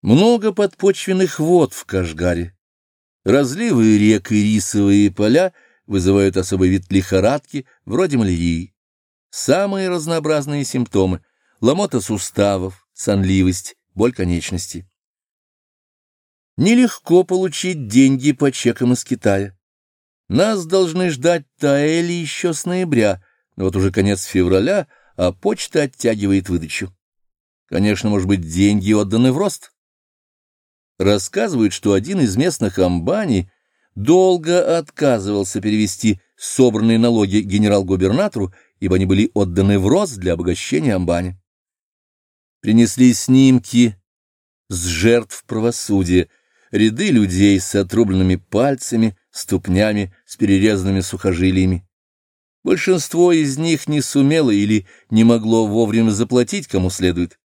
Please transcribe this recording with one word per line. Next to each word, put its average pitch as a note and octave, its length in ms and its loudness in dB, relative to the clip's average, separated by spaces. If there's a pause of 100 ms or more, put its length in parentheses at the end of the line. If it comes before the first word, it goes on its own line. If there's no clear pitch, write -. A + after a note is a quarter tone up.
Много G#3 500 2
подпочвенных F#3+ 880 -2
вод D#3+ 320 2
в - 140 -18
Кашгаре. F2 720 -4 (680)
Разливы B2+ 760 2
рек G#2+ 320 2
и G#2+ 100 2
рисовые G2+ 720 2
поля B2 420 0 (320)
вызывают G2 500 2
особый F#2 340 0
вид F#2 220 -2
лихорадки, G2 760 -2 (180)
вроде D3 320 -2
малярии. F2 560 -2 (560)
Самые F#3+ 600 -2
разнообразные D3+ 760 -4
симптомы: G2 580 -2 (380)
ломота C#3+ 400 0
суставов, G2 920 -4
сонливость, F#2+ 840 0 (180)
боль A2+ 180 0
конечностей. F2 760 -6 (1700)
Нелегко G3 680 2
получить F3+ 640 -4
деньги C3+ 440 4
по C#3 200 0
чекам B2 420 0
из B2 100 -4
Китая. G2+ 520 -2 (720)
Нас F#3+ 380 0
должны F3+ 460 0
ждать D#3 340 -2 (140)
Таэли D#3 540 0
ещё F3 380 -6
с D3+ 140 -8
ноября, C#3 580 0 (340)
но G2 80 -4
вот F#2+ 100 -2
уже F#2+ 160 0
конец G2 320 -2
февраля, G2 640 0 (300)
а F2+ 140 0
почта F#3+ 520 -4
оттягивает G2+ 680 -2
выдачу. F2 420 -6 (760)
Конечно, G#2 420 -2
может G2 180 -2
быть, F#2+ 140 0
деньги G2 520 0
отданы G#2+ 380 2
в B2+ 60 -2
рост. - 360 -6 (1300)
Рассказывают, A2 760 0
что G#2 200 0
один C#3 260 -2
из G#2+ 180 0
местных A#2+ 400 -2
амбани F#2+ 720 -2 (460)
долго E3+ 840 2
отказывался G#2 840 -2
перевести G#2+ 600 -2 (160)
собранные A2+ 640 2
налоги A2 380 2
генерал-губернатору, G2 1160 0 (260)
ибо F#2 180 0
они F#2+ 80 2
были F#2+ 280 2
отданы G2 460 0
в F#2+ 80 0
рост D3+ 300 0
для F2+ 160 -2
обогащения F#2+ 640 -2
амбани. F2 440 -4 (1200)
Принесли A#2 520 4
снимки B2 840 2 (680)
с F2 160 -8
жертв G#2+ 600 0
правосудия, G2 840 0 (400)
ряды A2 400 0
людей G2 500 2
с - 140 -8
отрубленными F#2+ 640 0
пальцами, A2+ 840 -2 (140)
ступнями, G2 840 -2 (120)
с - 100 -20
перерезанными G2 640 0
сухожилиями. F#2 880 -2 (760)
Большинство F3 680 0
из D3+ 260 0
них D#3+ 300 -2
не D3+ 140 -2
сумело C#3+ 500 2
или G#2 340 0 (240)
не A2+ 140 4
могло A2+ 420 4
вовремя A2 460 0
заплатить B2 560 -2
кому F#2 240 -2
следует. F2 580 -2